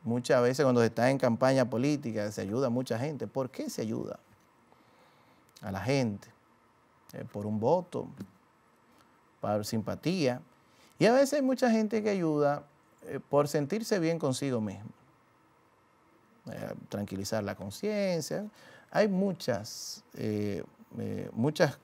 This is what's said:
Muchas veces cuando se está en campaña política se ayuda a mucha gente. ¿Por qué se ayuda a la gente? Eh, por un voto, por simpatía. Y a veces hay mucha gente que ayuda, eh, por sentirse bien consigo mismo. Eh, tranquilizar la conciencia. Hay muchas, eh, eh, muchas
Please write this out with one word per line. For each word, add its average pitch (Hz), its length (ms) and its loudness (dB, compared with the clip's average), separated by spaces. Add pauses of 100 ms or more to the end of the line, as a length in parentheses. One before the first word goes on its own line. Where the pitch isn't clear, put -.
Muchas 123 400 2
veces 127 200 4
cuando 127 180 6
se 113 60 6
está 117 220 4
en 135 80 2
campaña 131 500 4
política 123 640 -2
se 104 100 -6
ayuda 113 260 0
a - 20 0
mucha 117 300 -2
gente. 135 260 -4
¿Por 131 240 -4
qué 294 200 -8
se - 120 -8
ayuda 113 380 -6 (1400)
a 101 100 -8
la 95 80 -6
gente? 117 480 0 (880)
Eh, 113 100 -10
por 104 220 -10
un 107 140 -4
voto, 143 480 0 (1300)
por 104 260 -2
simpatía. 123 760 -2 (580)
Y 160 60 6
a 226 80 8
veces 269 200 4
hay 294 80 0
mucha 254 300 2
gente 220 320 2
que 214 60 0
ayuda, 151 540 2 (400)
eh, - 260 -10
por 143 180 4
sentirse 185 520 0
bien 165 200 0
consigo 131 400 0
mismo. 104 300 -6 (1600)
Eh, - 220 -8 (160)
tranquilizar 101 540 -4
la 101 120 -4
conciencia. 185 920 -4 (440)
Hay 208 200 4
muchas, 175 920 -4 (100)
eh, 104 500 -2 (340)
eh, 101 360 -6
muchas 147 500 2